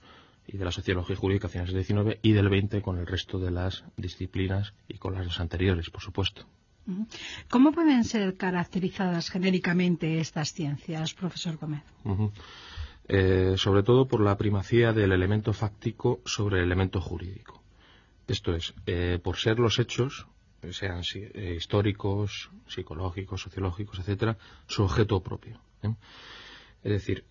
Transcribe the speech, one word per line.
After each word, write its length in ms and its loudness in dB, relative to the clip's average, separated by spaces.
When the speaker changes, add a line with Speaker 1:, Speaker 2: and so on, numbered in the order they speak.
Speaker 1:
y 120 -14
de 80 -6
la 80 -2
sociología 420 -2
jurídica 320 0
a 40 -6
finales 220 -4
del 100 -2
diecinueve, 400 0
y 100 6
del 160 6
veinte 340 2
con 160 -4
el 80 -4
resto 320 -6
de 140 -2
las 320 -4
disciplinas 800 -4
y 100 -12
con 160 -6
las 240 -6
anteriores, 520 0
por 120 -16
supuesto. 420 -4
Speaker 2:
Ujú. 180 -6
¿Cómo 220 8
pueden 320 6
ser 340 0
caracterizadas 920 -2
genéricamente 880 2
estas 340 -4
ciencias, 640 -6
profesor 420 -6
Gómez? 280 -8
Speaker 1:
Ujú. 300 0
Eh, 480 6
sobre 260 4
todo 240 6
por 140 2
la 160 4
primacía 560 2
del 200 4
elemento 400 2
fáctico 720 -2
sobre 340 0
el 60 2
elemento 360 0
jurídico. 640 -10
Esto 260 -2
es, 200 -6
eh, 360 0
por 140 -4
ser 220 2
los 220 2
hechos, 460 -4
sean 320 -6
si-, 320 -8
eh, 220 -6
históricos, 920 -2
psicológicos, 760 -8
sociológicos, 560 -6
etcétera, 400 -2
su 180 0
objeto 380 2
propio, 380 -12
¿eh? 120 -2
Es 60 -2
decir, 400 -2